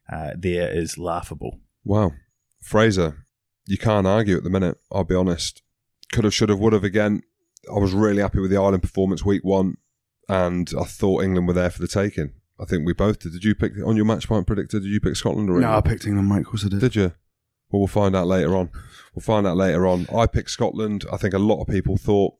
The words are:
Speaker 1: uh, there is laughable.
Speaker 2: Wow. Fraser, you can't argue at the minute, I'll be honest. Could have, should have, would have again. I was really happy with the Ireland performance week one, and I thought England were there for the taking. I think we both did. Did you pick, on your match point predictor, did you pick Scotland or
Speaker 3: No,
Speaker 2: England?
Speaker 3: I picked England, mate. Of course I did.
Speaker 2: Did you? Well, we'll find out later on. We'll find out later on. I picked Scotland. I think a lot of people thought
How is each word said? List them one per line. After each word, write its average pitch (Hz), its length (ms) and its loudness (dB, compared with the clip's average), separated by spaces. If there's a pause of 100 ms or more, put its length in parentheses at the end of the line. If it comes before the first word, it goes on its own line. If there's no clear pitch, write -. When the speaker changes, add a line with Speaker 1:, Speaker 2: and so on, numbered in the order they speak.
(120)
Speaker 1:
uh, 78 240 -8
there 87 340 -2
is 80 280 -4
laughable. 82 640 -8 (240)
Speaker 2:
Wow. 101 280 2 (480)
Fraser, 95 640 0 (400)
you 95 120 -2
can't 104 280 2
argue 101 300 2
at - 80 -4
the - 60 -4
minute, 95 280 0 (140)
I'll 95 120 -2
be 85 100 0
honest. 90 480 -2 (500)
Could 117 120 0
have, 104 100 2
should 110 160 2
have, 101 100 2
would 110 140 4
have 101 100 2
again. 104 380 0 (520)
I 104 40 0
was 98 140 2
really 101 300 2
happy 98 180 0
with 95 100 0
the 98 100 4
Ireland 98 220 4
performance 95 420 0
week 101 200 0
one, 95 320 0 (520)
and 90 500 0
I 82 60 -4
thought - 400 0
England 90 240 0
were 90 60 0
there 90 160 2
for - 100 -10
the 87 80 -4
taking. 98 440 -4 (280)
I 85 60 -12
think 82 200 -2
we 87 60 2
both 101 280 0
did. 82 120 -12
Did 87 120 -10
you 107 100 4
pick, - 180 -2 (120)
on 110 120 2
your 107 80 4
match 110 240 0
point 101 180 0
predictor, 107 320 -4
did 98 100 -4
you 104 120 0
pick - 160 -2
Scotland 104 320 -2
or 90 60 2
Speaker 3:
No, 87 40 4 (100)
Speaker 2:
England? 110 80 2
Speaker 3:
I 107 40 4 (100)
picked 110 160 -4
England, 101 220 2
mate. 101 120 4
Of - 60 -4
course 101 180 -6
I 104 40 -2
did. 98 120 -2
Speaker 2:
Did 123 140 2
you? 95 180 2 (580)
Well, 101 100 2
we'll 98 60 4
find 98 300 0
out 90 100 0
later 92 300 2
on. 90 120 0 (460)
We'll - 80 -10
find 107 240 0
out 87 100 0
later 92 300 2
on. 90 280 0
I 117 120 2
picked - 240 -4
Scotland. 107 640 -4
I 92 40 -4
think 95 180 -2
a 95 40 0
lot 104 240 2
of - 60 -4
people 98 280 -2
thought 101 440 0